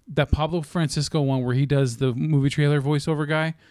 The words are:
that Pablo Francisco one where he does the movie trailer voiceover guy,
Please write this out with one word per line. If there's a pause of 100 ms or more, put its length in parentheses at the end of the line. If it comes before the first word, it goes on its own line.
that
Pablo
Francisco
one
where
he
does
the
movie
trailer
voiceover
guy, (160)